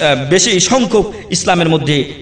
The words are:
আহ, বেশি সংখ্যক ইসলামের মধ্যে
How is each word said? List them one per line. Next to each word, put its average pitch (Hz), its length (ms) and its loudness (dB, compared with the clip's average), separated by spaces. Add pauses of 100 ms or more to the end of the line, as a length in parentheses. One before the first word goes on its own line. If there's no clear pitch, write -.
আহ, 139 260 0
বেশি 185 300 2
সংখ্যক 214 520 0 (180)
ইসলামের 175 380 0
মধ্যে 147 540 0